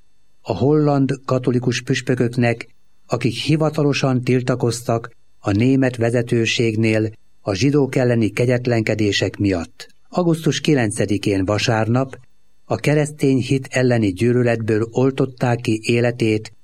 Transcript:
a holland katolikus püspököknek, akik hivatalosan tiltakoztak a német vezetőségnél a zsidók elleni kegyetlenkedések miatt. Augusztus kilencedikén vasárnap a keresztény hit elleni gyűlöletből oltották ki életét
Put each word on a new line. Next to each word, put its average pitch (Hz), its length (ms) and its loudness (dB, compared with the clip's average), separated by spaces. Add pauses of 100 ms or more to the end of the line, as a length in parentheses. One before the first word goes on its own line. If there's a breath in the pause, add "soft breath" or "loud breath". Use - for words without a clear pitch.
(400)
a - 160 -4
holland 139 680 2
katolikus 123 580 0
püspököknek, 123 840 -2 (380)
akik - 280 -2
hivatalosan 143 880 0
tiltakoztak 123 880 -2 (280)
a - 120 -4
német 127 460 2
vezetőségnél 113 1160 0 (280)
a 104 140 -4
zsidók 135 420 2
elleni 120 340 2
kegyetlenkedések 117 1040 0
miatt. 95 520 -2 (200)
Augusztus 165 520 0
kilencedikén 104 840 0
vasárnap 110 760 0 (460)
a 123 120 -4
keresztény 147 640 0
hit 131 320 -2
elleni 120 420 2
gyűlöletből 113 800 0
oltották 131 680 0
ki 110 220 -2
életét 117 720 0 (120)